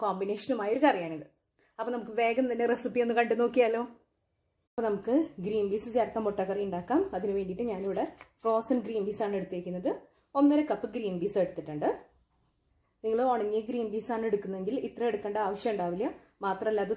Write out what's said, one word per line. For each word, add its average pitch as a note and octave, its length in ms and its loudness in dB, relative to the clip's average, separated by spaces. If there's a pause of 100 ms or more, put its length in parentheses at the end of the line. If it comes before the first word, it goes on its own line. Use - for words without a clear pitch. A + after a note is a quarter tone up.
കോമ്പിനേഷനുമായ G#3 720 -2
ഒരു C4 80 -2
കറിയാണിത്. E3 420 2 (520)
അപ്പൊ A#3+ 180 -4
നമുക്ക് G#3+ 240 -8
വേഗം A#3 320 4
തന്നെ A#3 200 2
recipe A#3+ 320 0
ഒന്ന് A#3 140 0
കണ്ടു A3+ 240 2
നോക്കിയാലോ? A#3+ 400 4 (880)
അപ്പൊ A#3 180 -4
നമുക്ക് G#3 280 2 (300)
green G#3 280 0
പീസ് A3 240 -2
ചേർത്ത G#3 180 0 (120)
മുട്ടക്കറി G3+ 400 -2
ഉണ്ടാക്കാം. F#3 340 0 (160)
അതിന് G3 180 -2
വേണ്ടിയിട്ട് F#3+ 360 -4
ഞാനിവിടെ G3 340 -2 (340)
frozen A3+ 460 2
green G#3+ 220 -2
പീസ് G#3+ 180 -4
ആണ് G3+ 140 -2
എടുത്തേക്കുന്നത്. F3+ 520 -4 (480)
ഒന്നര D4 200 8 (120)
cup A3 240 -4
green G3+ 260 -2
പീസ് E3+ 220 0
എടുത്തിട്ടുണ്ട്. D#3 440 -4 (1160)
നിങ്ങൾ A3+ 140 0 (120)
ഉണങ്ങിയ A3 360 0
ഗ്രീൻ A#3 260 -2
പീസ് A3 200 -4
ആണ് A3+ 160 -2
എടുക്കുന്നതെങ്കിൽ G3+ 460 -2 (120)
ഇത്ര - 220 -8
എടുക്കേണ്ട G#3 280 -2 (100)
ആവശ്യം G#3 260 -2
ഉണ്ടാവില്ല. F3+ 320 -2 (380)
മാത്രമല്ല, G3+ 420 0
അത് G3+ 120 0